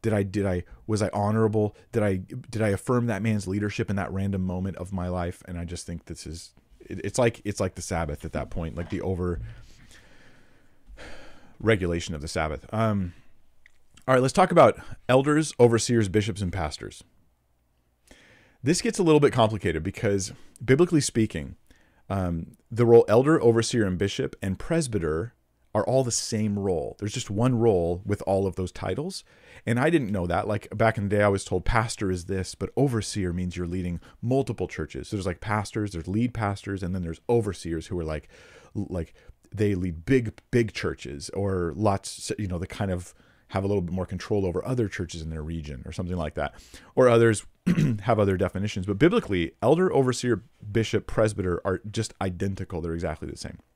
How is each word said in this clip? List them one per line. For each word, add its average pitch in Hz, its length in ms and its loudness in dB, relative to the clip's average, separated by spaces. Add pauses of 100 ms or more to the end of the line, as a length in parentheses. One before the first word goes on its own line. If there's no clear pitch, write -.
Did 107 120 0
I, 101 100 2
did 98 220 -2
I, 90 180 0 (240)
was 107 140 0
I 101 120 0
honorable? 107 640 2 (160)
Did 110 120 0
I, 101 120 2
did 104 460 -8
I 110 80 2
affirm 120 380 0
that 101 140 -2
man's 107 240 0
leadership 101 440 -2
in 101 80 -2
that 95 140 -4
random 95 340 -2
moment 92 320 -4
of 92 160 -10
my 90 160 -4
life?" 87 380 -6
And 90 100 -10
I 85 80 -6
just 85 200 -10
think 85 200 -10
this - 200 -14
is, 80 280 -14 (260)
it, - 240 -12
it's 104 160 -4
like, 120 240 2
it's 101 160 -6
like 95 160 -2
the 87 60 -12
Sabbath 82 420 -4
at 78 80 -10
that 67 180 -6
point, 80 280 -6
like 85 120 -8
the 92 120 -6
over 90 400 -4 (2250)
regulation 90 500 0
of 73 80 -8
the 76 60 -10
Sabbath. 78 440 -4
Um, 104 420 -2 (960)
all 131 60 4
right, 127 80 6
let's 131 120 0
talk 185 180 4
about 151 260 8 (300)
elders, 147 500 2
overseers, 117 520 6
bishops, 104 320 0
and 90 100 -2
pastors. 80 520 -8 (1600)
This 156 200 2
gets - 180 -2
a 190 40 4
little 156 160 8
bit 143 140 6
complicated 107 480 2
because, 101 520 -2 (300)
biblically 147 380 4
speaking, 107 540 -2 (540)
um, 90 480 -4 (120)
the 117 160 2
role 117 220 12
elder, 135 340 6
overseer, 113 440 4
and 92 120 0
bishop - 440 -2
and 95 180 -4
presbyter 107 720 -2 (420)
are 104 100 2
all 131 180 2
the 120 80 -2
same 107 480 -2
role. 80 400 -2
There's 101 140 -6
just - 180 -6
one 120 260 2
role 90 480 2
with 101 220 -2
all 98 180 2
of 92 100 -2
those 92 160 -4
titles. 139 520 -6 (420)
And 117 140 0
I 143 100 2
didn't 135 220 2
know 90 160 -2
that. 95 200 0
Like, 104 280 -4
back 113 220 2
in 101 120 -2
the 104 60 0
day, 104 80 4
I 104 60 6
was 98 140 0
told 92 220 -2
pastor 110 460 0
is 90 140 -4
this, 95 280 -4
but - 240 -8
overseer 107 560 0
means 90 240 -4
you're 87 80 -4
leading 87 340 -4 (220)
multiple 120 460 -2
churches. 69 400 -8
So - 80 -6
there's, 95 100 -4
like, 90 160 -4
pastors, 104 500 -4
there's 82 160 -8
lead 117 260 0
pastors, 101 500 -4
and 90 100 -4
then 95 80 -4
there's 82 260 -8
overseers 92 600 -2
who 90 120 -6
are, 82 40 -4
like, 78 260 -6 (460)
l-, 104 140 -6
like, 85 260 -6 (380)
they 104 220 0
lead 87 300 -4
big, 123 280 2 (180)
big 117 220 2
churches 71 580 -8
or 92 440 -2
lots, - 600 -2
you 104 100 -4
know, 90 100 -6
they 87 80 -4
kind 98 260 -6
of 90 220 -6 (360)
have 98 140 -2
a 98 40 -2
little 101 140 2
bit 85 120 -6
more 92 120 -4
control 95 400 -2
over 87 200 -2
other 123 220 -2
churches 85 340 -8
in 80 80 -8
their 80 140 -8
region 73 420 -8
or 90 60 -12
something 90 260 -6
like 76 160 -4
that. 71 220 -6 (400)
Or 131 120 8
others 117 380 6 (220)
<clears throat> 147 340 2
have 113 180 2
other 98 160 4
definitions. 95 520 -2
But 98 100 -2
biblically, 113 640 2
elder, 160 320 2
overseer, 127 500 0 (280)
bishop, 107 340 0
presbyter 101 580 0
are 92 260 0
just 110 300 -6
identical. 95 640 -4
They're 82 140 -4
exactly 85 340 -6
the - 80 -12
same. - 220 -14 (160)